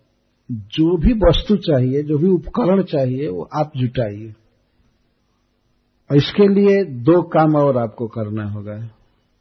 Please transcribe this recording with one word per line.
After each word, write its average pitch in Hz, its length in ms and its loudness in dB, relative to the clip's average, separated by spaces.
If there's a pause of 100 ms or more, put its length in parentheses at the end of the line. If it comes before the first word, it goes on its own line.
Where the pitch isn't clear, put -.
(520)
जो 160 460 -2
भी 175 140 4
वस्तु 202 440 2
चाहिए, 135 460 0
जो 151 160 -2
भी 170 100 2
उपकरण 190 540 0
चाहिए, 135 460 -2
वो 180 280 -8
आप 151 200 -4
जुटाइए। 110 580 -6 (1800)
और 139 60 2
इसके 196 320 4
लिए 196 360 4
दो 151 380 2
काम 160 340 2
और 143 200 2
आपको 117 300 -4
करना 107 440 -6
होगा। 104 400 -12 (500)